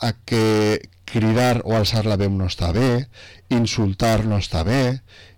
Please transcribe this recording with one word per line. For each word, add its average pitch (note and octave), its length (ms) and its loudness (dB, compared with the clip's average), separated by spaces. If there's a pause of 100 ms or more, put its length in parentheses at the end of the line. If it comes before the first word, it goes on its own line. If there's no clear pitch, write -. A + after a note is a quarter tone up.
a A#2 120 -2
que G#2+ 680 0 (260)
cridar A#2 580 2
o A2+ 100 -2
alçar G#2+ 320 0
la G#2+ 100 0
veu G2 140 0
no F#2+ 160 -2
està F2 260 -4
bé, B2 360 0 (400)
insultar A2 760 0
no G#2+ 140 0
està F2 260 -4
bé, B2+ 360 0 (380)